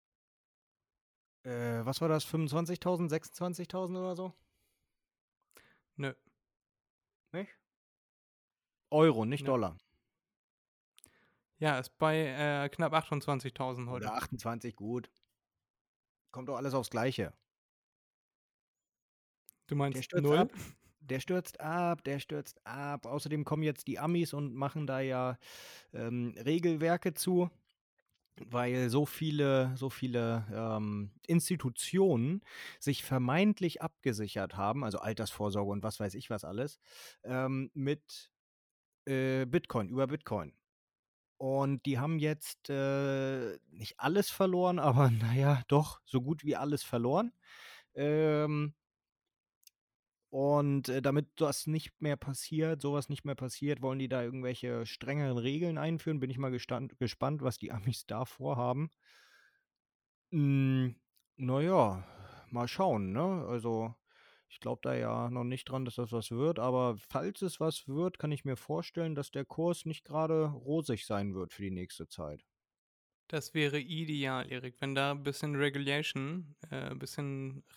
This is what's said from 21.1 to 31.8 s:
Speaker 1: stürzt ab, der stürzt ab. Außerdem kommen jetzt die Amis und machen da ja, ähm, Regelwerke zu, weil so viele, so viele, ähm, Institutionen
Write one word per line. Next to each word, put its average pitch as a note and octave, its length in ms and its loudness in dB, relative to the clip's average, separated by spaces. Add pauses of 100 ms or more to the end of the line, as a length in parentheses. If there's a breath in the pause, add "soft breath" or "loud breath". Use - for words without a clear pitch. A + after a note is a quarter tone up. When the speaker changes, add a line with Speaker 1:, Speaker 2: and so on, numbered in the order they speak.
Speaker 1:
stürzt - 400 -4
ab, E3+ 440 0
der C#3 140 -2
stürzt - 480 -10
ab. C#3+ 400 -8
Außerdem D3 380 -2
kommen D#3 180 0
jetzt D3+ 240 -2
die - 120 -4
Amis E3+ 360 2
und C#3+ 200 -4
machen C#3 320 -4
da C3+ 140 -2
ja, B2+ 380 0 (560 loud breath)
ähm, A#2 420 -2
Regelwerke E3 800 2
zu, F3+ 340 2 (960)
weil B2 460 0
so C#3+ 160 4
viele, C#3 680 2
so C3 120 -4
viele, A#2 640 0
ähm, G#2+ 600 -2 (140)
Institutionen E3 1160 2 (360 loud breath)